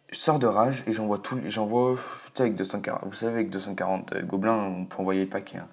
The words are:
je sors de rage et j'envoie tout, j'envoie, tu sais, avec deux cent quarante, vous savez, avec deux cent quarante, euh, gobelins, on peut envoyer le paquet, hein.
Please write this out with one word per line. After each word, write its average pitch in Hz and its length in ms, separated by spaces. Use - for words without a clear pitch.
je - 80
sors 151 220
de 123 80
rage 120 400
et 110 40
j'envoie 107 280
tout, 131 280
j'envoie, 113 480
tu - 400
sais, 131 80
avec 110 120
deux 95 100
cent 98 160
quarante, - 240
vous 98 100
savez, 113 160
avec 113 180
deux 95 100
cent 98 160
quarante, 92 360
euh, 95 100
gobelins, 98 360
on 95 260
peut - 160
envoyer 95 240
le 95 60
paquet, 95 300
hein. 87 140